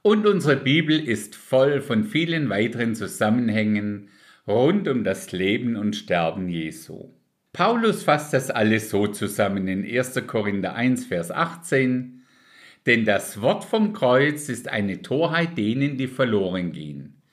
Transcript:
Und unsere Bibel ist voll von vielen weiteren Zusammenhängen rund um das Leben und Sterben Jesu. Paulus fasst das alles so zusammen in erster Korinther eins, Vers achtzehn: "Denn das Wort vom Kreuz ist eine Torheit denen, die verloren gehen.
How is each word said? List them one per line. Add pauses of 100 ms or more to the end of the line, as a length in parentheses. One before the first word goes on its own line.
Und
unsere
Bibel
ist
voll
von
vielen
weiteren
Zusammenhängen (400)
rund
um
das
Leben
und
Sterben
Jesu. (420)
Paulus
fasst
das
alles
so
zusammen
in
erster
Korinther
eins,
Vers
achtzehn: (640)
"Denn
das
Wort
vom
Kreuz
ist
eine
Torheit
denen,
die
verloren
gehen. (180)